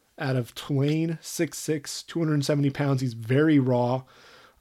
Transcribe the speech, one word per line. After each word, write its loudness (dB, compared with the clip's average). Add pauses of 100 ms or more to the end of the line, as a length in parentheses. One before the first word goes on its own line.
(180)
out -2
of -4
Tulane, -2
six -6
six, -6
two -10
hundred 2
seventy 2
pounds. 0
He's -2
very 4
raw, 2 (600)